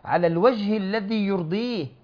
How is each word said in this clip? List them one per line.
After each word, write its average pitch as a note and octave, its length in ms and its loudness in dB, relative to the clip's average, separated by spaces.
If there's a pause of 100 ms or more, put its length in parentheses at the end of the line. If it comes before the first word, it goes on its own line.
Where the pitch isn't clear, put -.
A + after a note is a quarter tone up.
على E3+ 220 2
الوجه G#3 500 2
الذي G3+ 500 -2
يرضيه G3 600 -2 (180)